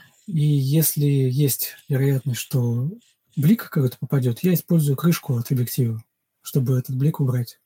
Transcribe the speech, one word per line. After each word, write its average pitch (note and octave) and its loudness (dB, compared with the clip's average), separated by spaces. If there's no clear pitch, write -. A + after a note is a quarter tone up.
И E3 -2
если D3 2
есть C3+ 0
вероятность, C3+ 0
что A#2+ -2
блик E3+ 2
какой-то C3 0
попадет, B2+ -2
я F3+ 2
использую D#3 2
крышку D#3+ 0
от A#2 -4
объектива, A#2 -2
чтобы B2+ 0
этот C3 -4
блик D3 0
убрать. B2 -2